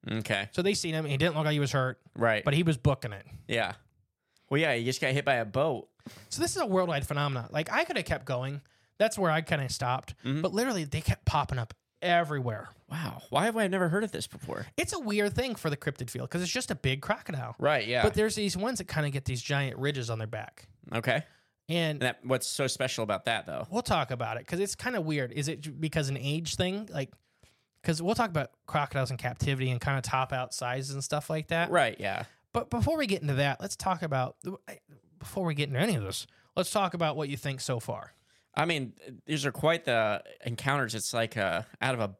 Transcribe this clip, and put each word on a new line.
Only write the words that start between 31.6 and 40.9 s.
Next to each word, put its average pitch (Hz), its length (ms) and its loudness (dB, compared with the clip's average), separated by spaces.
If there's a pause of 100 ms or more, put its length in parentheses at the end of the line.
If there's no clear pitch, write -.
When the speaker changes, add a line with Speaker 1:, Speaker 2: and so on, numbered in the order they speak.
Speaker 1:
Right, 143 280 4
yeah. 98 260 -2 (280)
Speaker 2:
But - 180 -2
before 240 280 2
we 285 80 2
get 196 160 0
into 143 120 0
that, 139 280 2
let's 196 140 -6
talk 185 260 -2
about, 135 340 -2 (840)
before - 280 -4
we 160 80 0
get 143 140 0
into 139 120 0
any 208 160 4
of 110 80 0
this, - 220 -6 (280)
let's 185 160 0
talk 196 240 2
about 160 220 2
what 151 140 -2
you 143 60 -4
think 135 240 -4
so 120 200 -2
far. - 320 -8 (420)
Speaker 1:
I 156 120 2
mean, 143 260 0 (340)
these 147 180 0
are 143 60 4
quite 165 360 2
the 110 360 2 (240)
encounters. 123 480 0